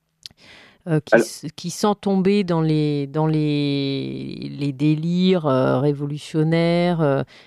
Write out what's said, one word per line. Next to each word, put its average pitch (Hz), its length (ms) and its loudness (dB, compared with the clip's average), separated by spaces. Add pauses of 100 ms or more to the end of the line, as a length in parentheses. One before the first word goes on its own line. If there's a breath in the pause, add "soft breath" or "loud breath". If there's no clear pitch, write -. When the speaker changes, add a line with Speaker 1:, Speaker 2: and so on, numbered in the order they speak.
(880 soft breath)
Speaker 1:
euh, 156 160 0
qui - 120 0
Speaker 2:
Alors 117 100 6
Speaker 1:
s-, - 220 -12 (100)
qui 175 140 -10
sent 208 320 0
tomber 196 420 2
dans 175 160 0
les, 151 460 0
dans 156 200 0
les, 139 1200 -2 (100)
les 143 100 -2
délires, 160 760 2
euh, 131 340 2
révolutionnaires, 160 1200 0
euh, 139 220 2 (240 soft breath)